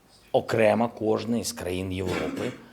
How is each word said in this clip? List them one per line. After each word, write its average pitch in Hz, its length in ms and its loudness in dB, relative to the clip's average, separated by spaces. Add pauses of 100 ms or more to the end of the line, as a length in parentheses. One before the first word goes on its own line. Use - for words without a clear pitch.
(320)
окремо 110 560 4 (100)
кожна 110 400 0
із 92 140 -4
країн 90 400 -4
Європи 92 600 -4 (200)